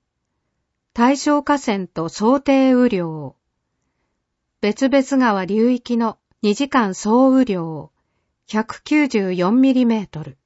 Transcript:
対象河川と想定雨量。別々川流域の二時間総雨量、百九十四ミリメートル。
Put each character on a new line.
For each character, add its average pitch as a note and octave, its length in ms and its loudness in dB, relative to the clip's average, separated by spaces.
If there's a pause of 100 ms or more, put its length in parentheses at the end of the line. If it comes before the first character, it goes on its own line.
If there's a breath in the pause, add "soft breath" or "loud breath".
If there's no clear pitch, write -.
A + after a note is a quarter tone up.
(920)
対 B3 240 4
象 D4 260 0
河 C#4+ 160 -2
川 G3 280 -4
と E3 220 -8
想 A#3+ 300 0
定 C4+ 340 2
雨 B3 160 4
量。 D#3+ 460 -6 (1300)
別 G#3+ 280 -2
々 C4+ 340 2
川 G3+ 220 0
流 G#3+ 240 0
域 A#3+ 280 -4
の A3+ 200 -4 (240)
二 G#3 120 2
時 C#4 160 -4
間 G#3 260 0
総 A#3+ 380 2
雨 C4 120 2
量、 E3 460 -6 (560)
百 - 360 -6
九 D4 240 0
十 G3 260 -2
四 F#3 280 0
ミ C4+ 120 4
リ B3+ 120 2
メ A3 180 0
ー - 40 -12
ト - 160 -12
ル。 - 220 -18